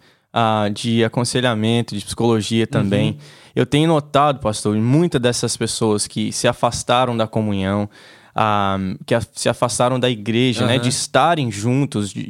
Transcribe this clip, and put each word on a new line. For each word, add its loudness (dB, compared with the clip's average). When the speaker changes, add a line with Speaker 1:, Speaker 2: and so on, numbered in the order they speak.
Speaker 1:
ah, 2
de 0
aconselhamento, 0
de -8
psicologia 0
também. 0
Speaker 2:
Uhum. -10
Speaker 1:
Eu 2
tenho 2
notado, 2
pastor, -2
em 0
muitas 2
dessas 0
pessoas -2
que -4
se -2
afastaram 0
da 0
comunhão, -2
ah, 0
que -2
a-, 0
se -4
afastaram 0
da 0
igreja, 0
né, 2
Speaker 2:
Aham. 0
Speaker 1:
de 0
estarem 0
juntos -2
de, -10